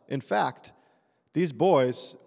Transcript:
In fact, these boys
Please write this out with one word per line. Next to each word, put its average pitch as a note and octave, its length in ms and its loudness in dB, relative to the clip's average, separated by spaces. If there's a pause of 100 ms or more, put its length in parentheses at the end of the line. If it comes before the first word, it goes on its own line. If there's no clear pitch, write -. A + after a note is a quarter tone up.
In C#3 140 -6
fact, - 500 -4 (600)
these D#3+ 200 0
boys C3 640 2 (120)